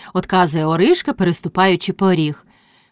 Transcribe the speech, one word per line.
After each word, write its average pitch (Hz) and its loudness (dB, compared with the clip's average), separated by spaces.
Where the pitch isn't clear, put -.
отказує 180 0
Оришка, 214 2
переступаючи 180 0
поріг. 160 -2